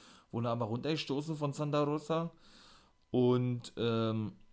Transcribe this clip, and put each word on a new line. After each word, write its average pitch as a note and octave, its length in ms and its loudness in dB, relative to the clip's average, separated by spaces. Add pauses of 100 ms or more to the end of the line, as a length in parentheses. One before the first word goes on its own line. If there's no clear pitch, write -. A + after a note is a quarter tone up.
(300)
wurde A#2 180 -2
aber A#2+ 160 0
runtergestoßen C#3+ 720 -2
von D3 160 -2
Sandra D3 320 0
Rosa. D#3 480 -2 (800)
Und, B2 640 2
ähm, A2 560 0 (200)